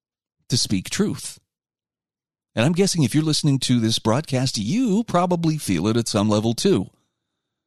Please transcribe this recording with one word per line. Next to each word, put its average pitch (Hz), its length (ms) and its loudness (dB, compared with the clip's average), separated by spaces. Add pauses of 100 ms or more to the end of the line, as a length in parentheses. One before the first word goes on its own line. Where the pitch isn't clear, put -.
(480)
to 123 80 -2
speak - 320 -2
truth. - 520 -6 (1160)
And 110 80 2
I'm 170 80 2
guessing 180 300 0
if 123 140 2
you're 156 80 2
listening 147 360 0
to 123 200 2
this 113 180 0
broadcast, 127 600 -2
you 185 440 0
probably 175 560 0
feel 92 300 -2
it 113 80 2
at 117 100 0
some 107 220 0
level 107 260 2
too. 143 340 2 (800)